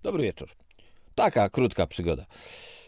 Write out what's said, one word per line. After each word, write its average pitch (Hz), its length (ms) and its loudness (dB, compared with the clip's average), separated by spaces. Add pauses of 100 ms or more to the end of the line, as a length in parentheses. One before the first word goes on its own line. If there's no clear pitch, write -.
Dobry 165 200 0
wieczór. - 260 -4 (680)
Taka 117 340 4
krótka 113 380 2
przygoda. 82 380 -4 (640)